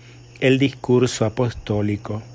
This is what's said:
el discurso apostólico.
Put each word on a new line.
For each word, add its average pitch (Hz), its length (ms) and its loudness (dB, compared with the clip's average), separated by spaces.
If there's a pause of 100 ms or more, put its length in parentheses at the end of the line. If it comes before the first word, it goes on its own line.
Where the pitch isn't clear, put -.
(400)
el 131 180 4
discurso 123 680 0
apostólico. 107 960 -4 (120)